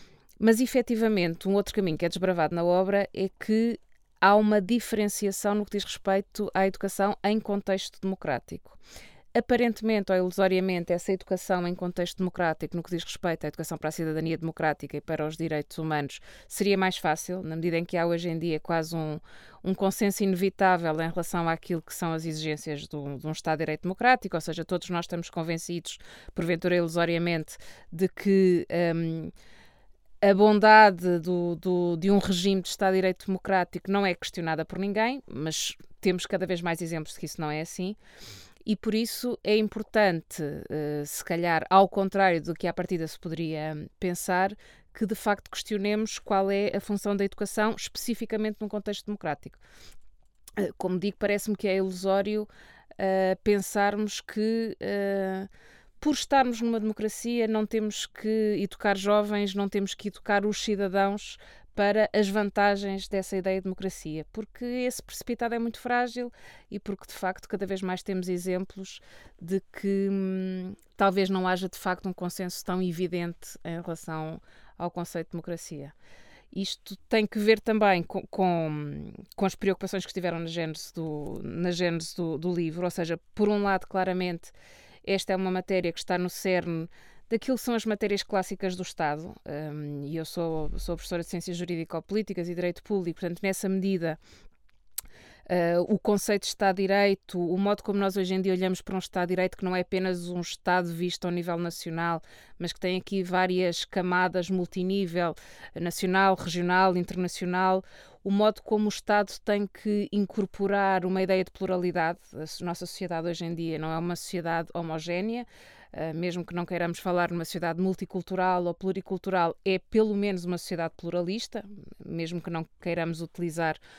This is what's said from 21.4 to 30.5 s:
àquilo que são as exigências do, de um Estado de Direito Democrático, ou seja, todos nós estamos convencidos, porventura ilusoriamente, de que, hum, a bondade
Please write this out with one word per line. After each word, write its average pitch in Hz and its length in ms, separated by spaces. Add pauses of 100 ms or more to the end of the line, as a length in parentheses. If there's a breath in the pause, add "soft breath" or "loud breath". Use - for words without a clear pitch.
àquilo 165 340
que - 120
são 170 180
as 160 140
exigências 156 640
do, 143 280
de - 80
um 156 60
Estado 156 280
de - 20
Direito 156 220
Democrático, 240 520
ou 160 60
seja, 170 240
todos - 240
nós 175 160
estamos 170 240
convencidos, 165 680 (380 loud breath)
porventura 175 400
ilusoriamente, 170 800 (340 loud breath)
de 180 200
que, 190 580 (260)
hum, 165 380 (880 soft breath)
a 196 120
bondade 208 840